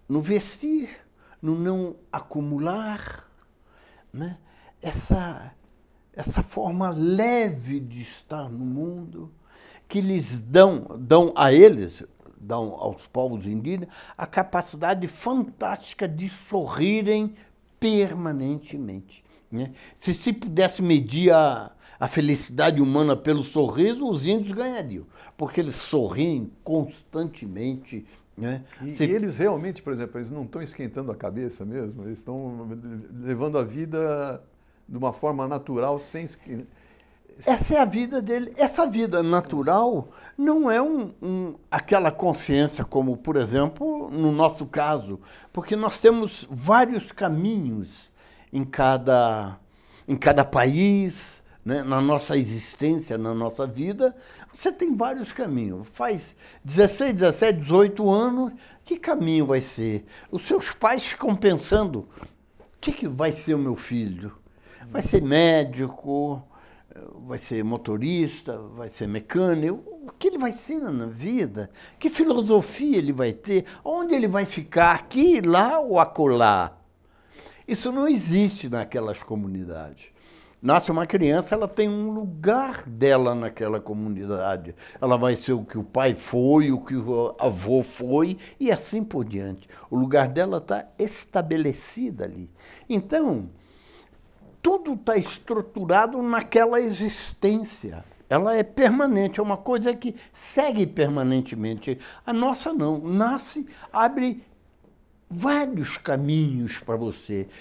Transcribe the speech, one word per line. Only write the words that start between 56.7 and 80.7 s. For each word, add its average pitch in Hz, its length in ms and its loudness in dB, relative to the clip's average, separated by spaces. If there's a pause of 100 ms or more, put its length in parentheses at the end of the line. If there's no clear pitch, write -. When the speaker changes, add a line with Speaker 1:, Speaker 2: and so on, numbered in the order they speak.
Speaker 1:
dezessete, 185 460 4
dezoito 196 500 4
anos, 247 440 2 (320)
que 339 120 -4
caminho 160 500 2
vai 135 140 2
ser? 113 460 -4 (240)
Os - 160 -6
seus - 240 0
pais 240 380 0
ficam - 260 -2
pensando, 190 760 2 (120)
"O - 60 -16 (540)
que - 120 -4
que 185 160 -6
vai 147 240 -2
ser 156 220 -2
o 147 40 2
meu 135 160 -2
filho? 104 580 -6 (560)
Vai 180 140 -4
ser - 180 2
médico? 143 1200 2 (840)
Vai 120 120 -10
ser 113 260 -6
motorista? 120 920 -4
Vai 113 320 -14
ser 107 200 -8
mecânico? 160 720 0 (240)
O - 100 -18
que - 120 -2
ele 370 100 0
vai 247 140 -2
ser 311 280 -8
na 139 260 -4
vida? 117 640 -4 (300)
Que 320 100 -2
filosofia 247 880 2
ele 143 160 2
vai 123 200 0
ter? 190 320 0 (200)
Onde 339 300 0
ele 240 140 2
vai 190 180 0
ficar? 170 480 4
Aqui, 269 460 4
lá 196 400 4
ou 226 180 2
acolá?" 120 800 4 (880)
Isso 247 240 -2
não 269 160 0
existe 202 640 2
naquelas 113 520 -4
comunidades. 92 920 -8 (520)
Nasce 151 280 4